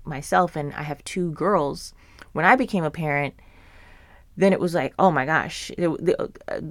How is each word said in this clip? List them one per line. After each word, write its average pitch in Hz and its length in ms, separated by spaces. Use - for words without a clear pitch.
myself, 170 520
and 143 180
I 147 100
have 147 200
two 175 280
girls, 156 600
when 156 100
I 208 120
became 214 280
a 151 80
parent, 143 440
then 190 160
it - 80
was 170 140
like, 139 240
"Oh 185 140
my 139 120
gosh," 156 540
the, 170 220
the, - 220
uh, - 240